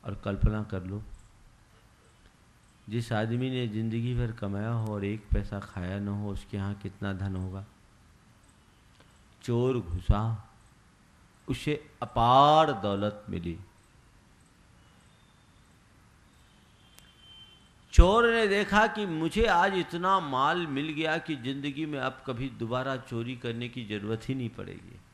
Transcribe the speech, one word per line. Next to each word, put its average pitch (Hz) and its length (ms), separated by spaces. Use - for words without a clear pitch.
और 98 200
कल्पना 107 380
कर 98 200
लो, 98 200
जिस 117 240
आदमी 117 380
ने 127 180
जिंदगी 113 460
भर 120 180
कमाया 104 360
हो 113 260
और 101 100
एक 104 300
पैसा 101 260
खाया 95 380
न 101 100
हो, 101 220
उसके - 260
यहाँ 98 180
कितना 98 380
धन 95 240
होगा। 92 280
चोर 123 360
घुसा, 104 720
उसे - 420
अपार 139 720
दौलत 101 580
मिली। 85 300
चोर 226 420
ने 226 120
देखा 202 400
कि 214 200
मुझे 165 400
आज 190 280
इतना 185 460
माल 151 460
मिल 147 260
गया 156 260
कि 160 180
जिंदगी 139 500
में 147 120
अब 131 280
कभी 131 220
दोबारा 123 480
चोरी 120 400
करने 120 320
की 120 160
जरूरत 107 440
ही 131 60
नहीं 120 160
पड़ेगी। 92 500